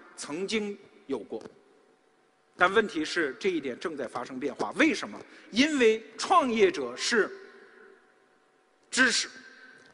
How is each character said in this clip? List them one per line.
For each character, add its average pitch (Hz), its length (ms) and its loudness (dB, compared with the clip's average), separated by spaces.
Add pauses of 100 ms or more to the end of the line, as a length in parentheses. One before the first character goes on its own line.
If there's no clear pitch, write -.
(160)
曾 165 300 -6
经 202 320 -2 (280)
有 135 120 -2
过， 113 240 -10 (1120)
但 180 180 4
问 220 140 4
题 165 160 -4
是 151 380 -2
这 208 80 0
一 180 100 0
点 131 200 -6
正 165 180 -8
在 135 100 -6
发 120 160 -6
生 131 160 -10
变 127 160 -4
化。 - 220 -4
为 269 160 4
什 127 160 -6
么？ 104 100 -14 (340)
因 285 260 2
为 220 260 4 (140)
创 311 340 4
业 214 180 6
者 127 240 -6
是 180 360 0 (1600)
知 247 200 4
识， - 200 -2 (640)